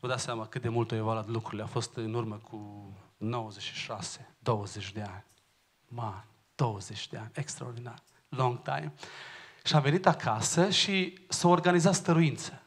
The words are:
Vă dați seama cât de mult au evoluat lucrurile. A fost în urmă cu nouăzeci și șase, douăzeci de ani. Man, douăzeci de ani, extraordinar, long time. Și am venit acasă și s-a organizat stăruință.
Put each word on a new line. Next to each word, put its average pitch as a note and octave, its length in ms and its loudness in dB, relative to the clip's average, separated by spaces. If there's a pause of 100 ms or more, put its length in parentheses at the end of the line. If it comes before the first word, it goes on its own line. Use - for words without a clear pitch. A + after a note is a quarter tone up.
Vă B2+ 80 -6
dați B2+ 140 0
seama A2+ 240 -4
cât B2 160 -8
de A#2 60 0
mult A2+ 220 2
au A2+ 80 0
evoluat A2 300 0
lucrurile. A2 340 -4
A G#2 40 -6
fost - 300 -6
în A2+ 180 -4
urmă A2 220 -4
cu G#2 560 -14 (240)
nouăzeci A2 460 -6
și - 120 -10
șase, - 640 -10
douăzeci G2+ 540 -2
de G#2+ 100 -6
ani. G2 220 -12 (640)
Man, A2 360 -8 (300)
douăzeci G#2+ 540 -2
de - 80 -12
ani, A2+ 180 -10
extraordinar, B2 680 -10 (260)
long B2 340 -2
time. D3 320 -4 (680)
Și - 100 0
am D3+ 80 8
venit D3+ 240 4
acasă D#3+ 640 4
și F#3 480 2 (100)
s-a - 200 4
organizat F3 460 8
stăruință. D#3+ 720 2